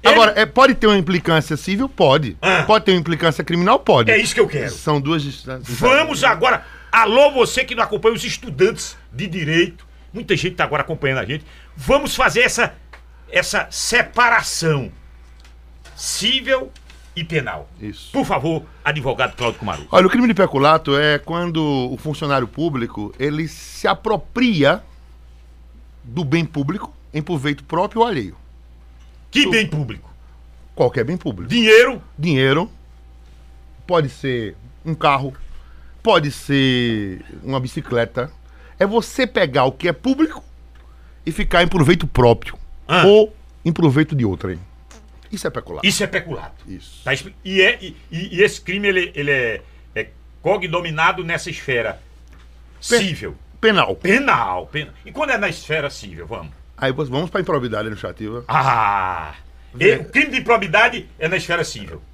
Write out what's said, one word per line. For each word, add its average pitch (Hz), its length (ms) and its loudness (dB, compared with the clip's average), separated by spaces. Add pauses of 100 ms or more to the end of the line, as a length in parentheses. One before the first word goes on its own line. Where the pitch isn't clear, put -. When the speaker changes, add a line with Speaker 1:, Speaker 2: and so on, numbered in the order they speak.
Speaker 1:
Agora, 214 280 8
Speaker 2:
Ele 208 100 0
Speaker 1:
é, 220 40 6
pode 262 300 6
ter 226 120 -2
uma 208 100 6
implicância 165 580 0
civil? 202 320 -4
Pode. 147 540 2
Speaker 2:
Ah. 175 220 2
Speaker 1:
Pode 214 220 4
ter 196 60 4
uma 180 80 4
implicância 160 440 -2
criminal? 180 360 2
Pode. 139 320 4
Speaker 2:
É 220 80 4
isso 233 160 -2
que 240 40 -2
eu 208 80 6
quero. 131 240 -6
Speaker 1:
São 147 280 -2
duas 147 240 -2
instâncias. 131 560 -10
Speaker 2:
Vamos 277 440 2
agora. 233 420 2 (260)
Alô, 226 400 6
você 262 320 0
que 254 120 -6
não 226 80 0
acompanha 214 320 0
os - 80 -8
estudantes 208 760 -2 (140)
de 147 160 -8
direito. 165 600 -2 (240)
Muita 202 240 -4
gente 180 200 -4
tá 165 80 -2
agora 143 180 -2
acompanhando 139 380 -2
a 98 60 -4
gente. 143 200 -8 (320)
Vamos 269 380 0
fazer 233 260 2
essa, 240 320 0 (580)
essa 180 380 -2
separação 220 1200 0 (1040)
civil 262 760 -4 (440)
e 160 80 -8
penal. 117 460 -6 (100)
Speaker 1:
Isso. 104 320 -14
Speaker 2:
Por 277 140 -2
favor, 160 400 -2 (180)
advogado 131 520 -4
Cláudio 117 240 -4
Cumaru. 85 320 -8
Speaker 1:
Olha, 185 160 6
o - 20 4
crime 240 180 2
de 226 60 2
peculato 151 640 2
é 147 220 2
quando 160 720 -2
o 127 60 -8
funcionário 143 500 -2
público, 117 720 -6
ele 151 280 -4
se - 400 -8
apropria 190 960 0 (1200)
do 127 200 -6
bem 156 220 0
público 147 480 -6 (200)
em 151 80 -4
proveito 147 420 -4
próprio 202 380 -2
ou 233 60 4
alheio. 113 280 -6 (960)
Speaker 2:
Que 285 140 2
Speaker 1:
Tu- 190 80 2
Speaker 2:
bem 220 160 2
público? 135 440 -8 (640)
Speaker 1:
Qualquer 123 280 0
bem 170 140 -4
público. 110 320 -8
Speaker 2:
Dinheiro? 226 520 6 (160)
Speaker 1:
Dinheiro. 147 520 2 (1160)
Pode 160 240 0
ser 120 460 -6 (280)
um 160 120 -4
carro, 139 380 0 (680)
pode 170 300 4
ser 120 920 0 (220)
uma 135 160 -4
bicicleta. 123 720 -4 (480)
É 190 80 4
você 226 400 0
pegar 143 380 2
o 135 60 0
que 170 160 -6
é 170 60 0
público 269 500 -2 (840)
e 165 60 -4
ficar 175 320 2
em 180 40 2
proveito 170 400 4
próprio - 500 4 (300)
Speaker 2:
Ah. 170 180 4
Speaker 1:
ou 214 300 8 (280)
em 165 80 0
proveito 151 440 2
de 123 100 0
outrem. 90 340 -4 (720)
Isso 190 160 -8
é - 20 -2
peculato. 123 380 -6
Speaker 2:
Isso 202 160 0
é 180 40 -4
peculato. 170 600 -10
Speaker 1:
Isso. - 360 -18
Speaker 2:
Tá 131 100 -4
expli-, 180 220 -10 (100)
e, 190 160 0
é, 185 200 4
e, 185 140 -16 (160)
e, 170 260 -10
e 185 60 2
esse - 180 0
crime, 202 260 -4
ele, 185 280 0
ele 143 160 -4
é, 120 300 -2 (340)
é 110 140 -6 (320)
cognominado 175 840 -2
nessa 170 260 -6
esfera 117 520 -4 (840)
Speaker 1:
Pe-, 240 120 2
Speaker 2:
cível. 139 360 -6 (260)
Speaker 1:
penal. 165 340 2
Speaker 2:
Penal, 190 720 0
penal. 151 260 -10 (120)
E 208 60 -20
quando 285 200 -4
é 233 60 0
na 202 120 -4
esfera 151 400 -6
cível, 85 380 -16
vamos? 82 240 -14 (260)
Speaker 1:
Aí 135 140 -2
vo-, 143 140 -4
vamos 143 240 -4
pra 196 120 -4
improbidade 123 400 -4
administrativa. 107 680 -10
Speaker 2:
Ah! 101 840 0 (400)
Speaker 1:
Vê. 156 220 4
Speaker 2:
E - 20 -8
o 151 80 -10
crime - 260 -2
de 262 60 -4
improbidade 220 720 0 (100)
é 156 100 -6
na 185 100 -2
esfera 170 260 -4
cível. 82 360 -12 (140)